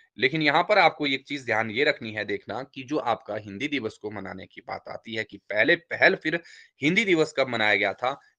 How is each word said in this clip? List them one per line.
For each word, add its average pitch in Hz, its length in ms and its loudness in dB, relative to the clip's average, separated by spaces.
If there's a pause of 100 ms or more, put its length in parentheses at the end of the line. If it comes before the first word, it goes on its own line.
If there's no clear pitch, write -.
(180)
लेकिन 135 240 0
यहाँ 151 200 4
पर 208 160 4
आपको 151 280 4
एक 135 200 -2
चीज 139 180 -10
ध्यान 113 260 0
ये 123 140 0
रखनी 120 280 0
है 104 120 -6
देखना 101 380 -6
कि 135 200 -14
जो 147 140 -6
आपका 107 400 -2
हिंदी 104 320 -8
दिवस 120 300 -6
को 104 120 -10
मनाने 98 360 -10
की - 140 -20
बात 98 280 -12
आती 110 260 -12
है 110 100 -4
कि 101 120 -14
पहले 113 400 2
पहल 165 380 2
फिर 170 280 -4 (400)
हिंदी 190 220 2
दिवस 160 320 2
कब 135 120 0
मनाया 107 260 2
गया 98 180 2
था, 127 280 -4 (180)